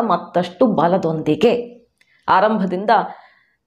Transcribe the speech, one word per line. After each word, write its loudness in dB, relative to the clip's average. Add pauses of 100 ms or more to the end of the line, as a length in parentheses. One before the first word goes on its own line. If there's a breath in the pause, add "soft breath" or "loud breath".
ಮತ್ತಷ್ಟು -2
ಬಲದೊಂದಿಗೆ 0 (440)
ಆರಂಭದಿಂದ 0 (760 loud breath)